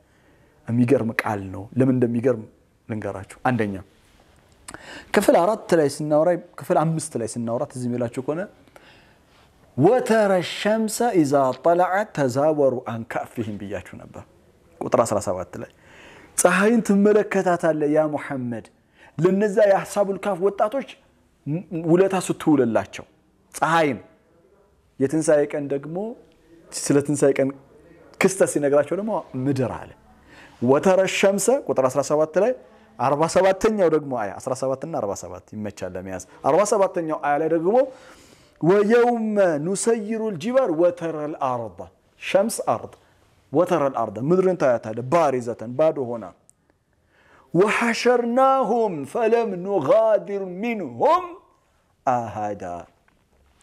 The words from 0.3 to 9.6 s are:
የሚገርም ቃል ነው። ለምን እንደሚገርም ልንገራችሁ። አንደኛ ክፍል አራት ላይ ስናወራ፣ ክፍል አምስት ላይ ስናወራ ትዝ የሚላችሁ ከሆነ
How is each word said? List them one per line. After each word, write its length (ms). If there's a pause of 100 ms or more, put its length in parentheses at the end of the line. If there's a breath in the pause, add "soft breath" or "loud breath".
የሚገርም 480
ቃል 340
ነው። 140 (100)
ለምን 200
እንደሚገርም 500 (460)
ልንገራችሁ። 520
አንደኛ 340 (1400 loud breath)
ክፍል 240
አራት 380
ላይ 160
ስናወራ፣ 380 (280)
ክፍል 220
አምስት 380
ላይ 120
ስናወራ 380
ትዝ 180
የሚላችሁ 380
ከሆነ 200 (1400 soft breath)